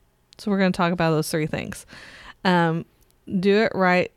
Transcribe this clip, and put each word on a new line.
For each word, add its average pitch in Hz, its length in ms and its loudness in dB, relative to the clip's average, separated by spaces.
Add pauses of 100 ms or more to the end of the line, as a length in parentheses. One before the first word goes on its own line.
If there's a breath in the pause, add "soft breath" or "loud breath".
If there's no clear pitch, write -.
(380)
So - 120 -6
we're 196 80 0
gonna 190 140 2
talk 175 200 0
about 170 200 0
those 156 180 -2
three 156 160 -2
things. - 400 -8 (580 loud breath)
Um, 170 400 2 (540)
do 196 200 4
it 220 160 0
right 180 420 2